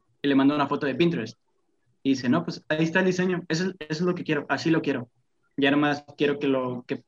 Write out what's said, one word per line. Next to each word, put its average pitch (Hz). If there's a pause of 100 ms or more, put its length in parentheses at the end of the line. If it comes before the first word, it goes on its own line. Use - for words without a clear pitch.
(220)
y 143
le 139
manda 139
una 143
foto 143
de 131
Pinterest 143 (640)
y 135
dice, 127
"No, 170
pues, -
ahí 160
está 170
el 190
diseño, 180
eso, 160
eso 190 (140)
es 156
lo 180
que 175
quiero, 147
así 143
lo 160
quiero, 127 (480)
ya 139
nomás 147 (120)
quiero 143
que 143
lo, 127
que 127